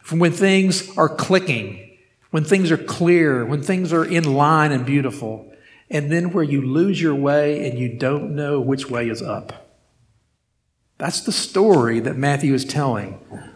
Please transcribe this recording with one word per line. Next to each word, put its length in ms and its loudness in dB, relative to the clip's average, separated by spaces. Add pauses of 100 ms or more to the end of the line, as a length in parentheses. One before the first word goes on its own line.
From 180 -4
when 120 4
things 640 2
are 120 4
clicking, 880 -2 (340)
when 140 0
things 260 2
are 60 4
clear, 680 2
when 160 -2
things 300 -2
are 140 2
in 300 0
line 360 4
and 140 -2
beautiful, 680 -4 (380)
and 200 -2
then 220 0
where 140 0
you 160 0
lose 400 0
your 140 0
way 540 0
and 80 -6
you 120 -2
don't 440 -4
know 280 -2
which 280 -2
way 200 -4
is 120 -6
up. 540 -12 (1200)
That's 220 -6
the 140 -6
story 680 2
that 160 -4
Matthew 380 0
is 100 0
telling, 560 -4 (360)